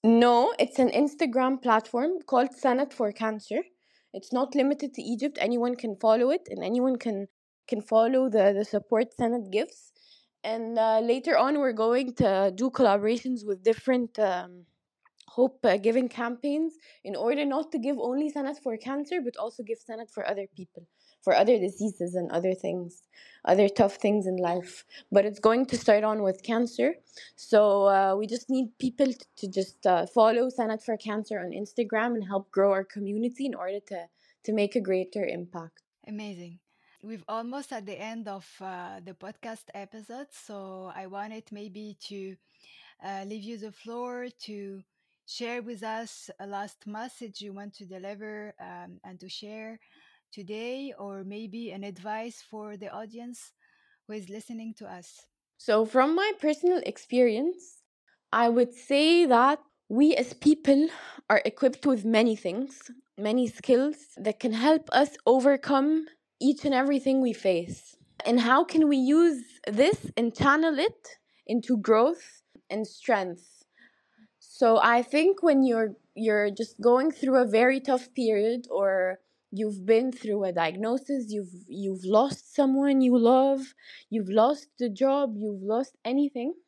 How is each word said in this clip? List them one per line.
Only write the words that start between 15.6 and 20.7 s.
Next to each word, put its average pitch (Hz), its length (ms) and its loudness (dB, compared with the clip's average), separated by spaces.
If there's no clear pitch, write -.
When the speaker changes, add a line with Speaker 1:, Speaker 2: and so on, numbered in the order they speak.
Speaker 1:
uh, 202 140 4
giving 233 320 0
campaigns 285 640 -4
in 190 120 -8
order 277 300 -2
not 302 260 -4
to - 60 -4
give 254 200 -2
only 285 320 -2
Sanad 294 320 -8
for 226 140 -6
Cancer, 285 460 -6
but 240 160 -8
also 233 240 -10
give 226 160 -8
Sanad 226 320 -16
for - 180 -8
other 196 260 -6
people, 175 320 -20